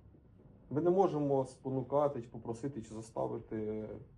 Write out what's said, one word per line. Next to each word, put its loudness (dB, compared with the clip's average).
Ми 0
не 6
можемо 4
спонукати, 0
чи -12
попросити, -6
чи -14
заставити, -6